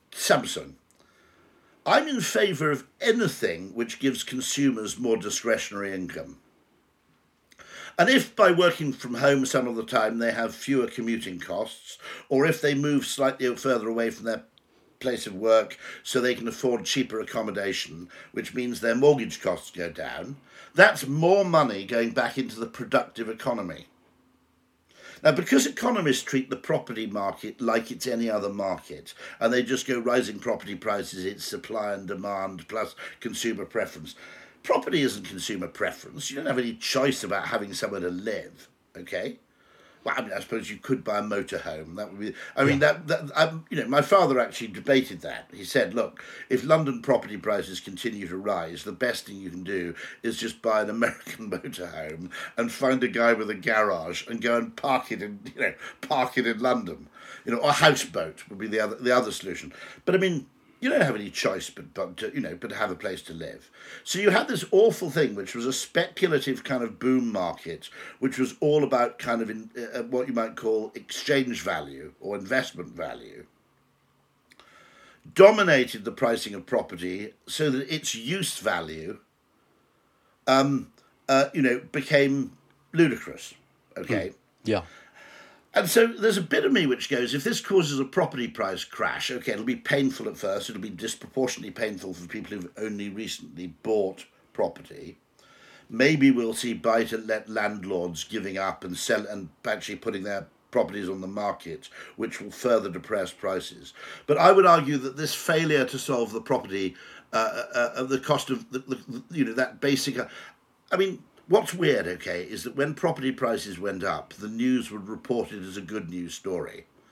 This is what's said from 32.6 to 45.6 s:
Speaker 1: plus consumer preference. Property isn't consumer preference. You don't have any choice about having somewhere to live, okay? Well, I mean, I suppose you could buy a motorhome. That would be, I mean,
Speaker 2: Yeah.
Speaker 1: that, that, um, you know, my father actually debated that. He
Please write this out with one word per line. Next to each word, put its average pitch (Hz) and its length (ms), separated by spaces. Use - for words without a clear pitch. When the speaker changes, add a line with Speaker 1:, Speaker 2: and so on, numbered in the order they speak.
Speaker 1:
plus 107 260
consumer 110 460
preference. 87 500
Property - 380
isn't 101 240
consumer 92 420
preference. - 600
You 135 80
don't - 80
have 127 140
any 117 140
choice 131 500
about 98 240
having 101 260
somewhere 101 280
to 90 80
live, 95 580
okay? 92 420
Well, - 140
I 127 40
mean, 110 100
I 98 80
suppose 113 300
you 107 80
could - 260
buy 104 160
a 101 40
motorhome. 85 720
That 101 160
would 98 80
be, 104 140
I 135 80
mean, 139 160
Speaker 2:
Yeah. 151 140
Speaker 1:
that, 160 140
that, 151 300
um, 160 320
you 151 80
know, 113 100
my 143 140
father 147 380
actually 113 280
debated 113 540
that. 67 320
He 92 120